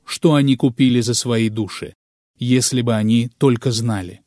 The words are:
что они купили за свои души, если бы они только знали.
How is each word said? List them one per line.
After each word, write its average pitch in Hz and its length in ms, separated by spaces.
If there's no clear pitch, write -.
что - 300
они 139 200
купили 123 460
за 117 140
свои 113 340
души, 107 440
если 127 420
бы 120 140
они 113 420
только 127 340
знали. 107 560